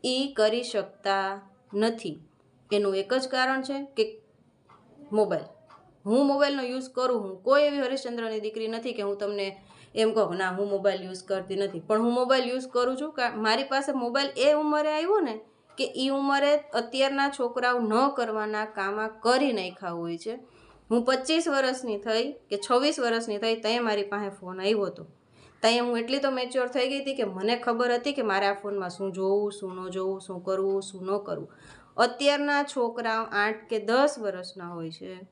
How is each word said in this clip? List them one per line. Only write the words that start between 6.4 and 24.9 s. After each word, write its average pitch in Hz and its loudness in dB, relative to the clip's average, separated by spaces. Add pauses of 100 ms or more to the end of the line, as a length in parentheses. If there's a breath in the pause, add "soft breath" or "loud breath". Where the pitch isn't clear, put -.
યુઝ 254 -4
કરું 247 0
હું. 190 -8
કોઈ 277 6
એવી 285 4
હરિશ્ચંદ્રની 240 -2
દીકરી 214 -4
નથી 233 -4
કે 233 -4
હું 202 -2
તમને 202 -4 (320 loud breath)
એમ 220 4
કહું, 202 2
"ના, 190 -2
હું 196 -2
મોબાઈલ 196 2
યુઝ 185 -10
કરતી 190 -4
નથી." 196 -2
પણ 220 2
હું 240 4
મોબાઈલ 254 4
યુઝ 254 -4
કરું 254 0
છું. 294 -6
કા-, 247 0
મારી 220 2
પાસે 269 0
મોબાઈલ 262 0
એ 269 6
ઉંમરે 302 2
આવ્યો 349 2
ને 226 -2 (380)
કે 269 -2
ઈ 262 0
ઉંમરે 277 4
અત્યારના 269 0
છોકરાઓ 247 0
ન 226 4
કરવાના 214 -2
કામા 214 -4
કરી 254 2
નાખ્યા 185 -6
હોય 170 -6
છે. 226 -8 (520 loud breath)
હું 233 2
પચીસ 262 2
વર્ષની 262 0
થઈ 233 0
કે - -6 (100)
છવ્વીસ 285 4
વર્ષની 226 0
થઈ, 226 0
તયે 226 0
મારી 214 0
પાસે 202 -4
ફોન 190 -10
આવ્યો 202 2
હતો. 185 -6 (580 soft breath)